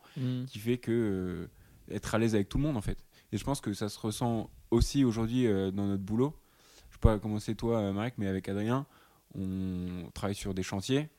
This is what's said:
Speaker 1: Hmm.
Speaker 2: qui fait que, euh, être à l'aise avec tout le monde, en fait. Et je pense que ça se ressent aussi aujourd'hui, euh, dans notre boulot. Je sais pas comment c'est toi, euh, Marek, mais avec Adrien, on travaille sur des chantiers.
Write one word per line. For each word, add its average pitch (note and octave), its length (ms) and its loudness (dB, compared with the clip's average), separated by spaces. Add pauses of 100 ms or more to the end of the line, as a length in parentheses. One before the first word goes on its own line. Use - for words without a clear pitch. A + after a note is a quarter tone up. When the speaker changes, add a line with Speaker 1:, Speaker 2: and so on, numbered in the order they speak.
(160)
Speaker 1:
Hmm. B2+ 300 -2
Speaker 2:
qui A2 140 -12
fait A#2+ 180 0
que, - 120 -6 (1040)
euh, - 20 -6
être G#2 220 -4
à - 20 4
l'aise A2+ 160 4
avec G2+ 140 2
tout - 120 -2
le C#3+ 40 2
monde, D3 140 0
en G2+ 40 -2
fait. - 220 -4 (280)
Et A2 60 -2
je - 60 -2
pense C3+ 180 -2
que G#2 120 -2
ça G#2 160 -2
se - 100 -10
ressent A2+ 500 -2 (220)
aussi A#2 320 6
aujourd'hui, A#2 440 2
euh, F#2+ 240 2
dans G2+ 160 0
notre G2 160 0
boulot. A#2+ 320 0 (540)
Je - 60 -20
sais - 40 -20
pas A2 200 8
comment G#2+ 200 -2
c'est A2+ 160 -4
toi, A#2 240 0
euh, G2 140 0
Marek, A2 240 -2
mais G2+ 100 -2
avec F#2+ 220 -2
Adrien, A2+ 360 -2 (500)
on F#2 800 -4
travaille G2+ 220 -4
sur G2 180 -6
des F#2 100 -2
chantiers. C3 560 0